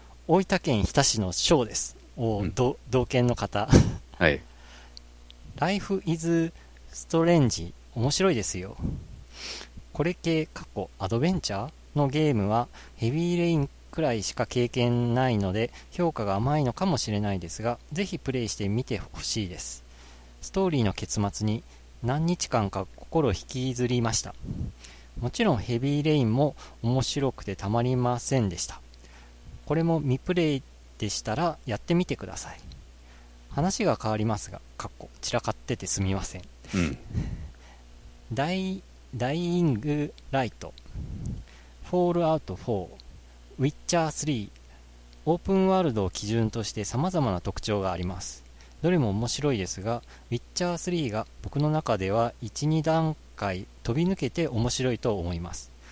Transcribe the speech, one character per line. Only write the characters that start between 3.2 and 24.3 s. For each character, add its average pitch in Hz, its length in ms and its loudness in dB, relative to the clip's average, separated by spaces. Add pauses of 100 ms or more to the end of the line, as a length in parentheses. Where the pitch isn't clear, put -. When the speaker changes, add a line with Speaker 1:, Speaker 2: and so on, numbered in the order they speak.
Speaker 1:
の 120 80 2
方。 101 340 -2 (480)
Speaker 2:
は 85 120 6
い。 71 120 0 (1160)
Speaker 1:
Life 190 480 0
is 165 460 2 (400)
Strange、 160 840 2 (220)
面 123 160 2
白 185 200 4
い 147 40 2
で 107 80 0
す - 140 -4
よ。 95 180 -8 (1160)
こ 151 100 0
れ 175 120 0
系、 160 320 0
過 - 260 -14
去、 95 240 -6
ア 98 100 -4
ド 113 120 2
ベ 160 120 4
ン 185 100 0
チ - 120 -4
ャ 104 140 -4
ー 160 40 -12 (240)
の 143 120 4
ゲ 151 240 4
ー 131 40 4
ム 101 140 2
は、 117 180 2 (300)
ヘ 113 140 0
ビ 170 240 0
ー - 20 0
レ 170 120 2
イ 170 80 4
ン 143 120 0 (220)
く - 100 -4
ら 139 120 2
い 107 100 -2
し - 100 -4
か 117 140 -2
経 120 200 2
験 120 460 2
な 127 160 2
い 117 80 2
の 98 160 2
で、 110 160 0 (220)
評 170 200 0
価 110 140 -4
が 101 80 0
甘 127 240 2
い 151 60 2
の 123 100 0
か 190 140 -2
も 160 100 2
し - 140 -2
れ 104 80 0
な 104 160 0
い 95 40 -2
で 85 100 -8
す - 120 -10
が、 117 160 -2 (140)
ぜ 165 120 -2
ひ 185 140 -6
プ 135 140 -6
レ 127 120 0
イ 110 40 -2
し - 80 -4
て 104 120 -2
み 107 160 0
て 113 140 -4
ほ - 240 -10
し - 240 -2
い - 20 -4
で 87 120 -10
す。 - 240 -10 (580)
ス - 100 -12
ト 190 140 2
ー 185 60 2
リ 147 80 4
ー 120 40 6
の 98 100 2
結 - 280 -4 (100)
末 - 140 -4
に 107 160 0 (400)
何 139 240 0
日 175 220 -2
間 107 240 0
か 98 240 -4
心 147 360 0
引 - 160 -2
き 131 280 -4
ず 123 120 0
り 123 140 2
ま 113 100 0
し - 120 -2
た。 95 100 -10 (880)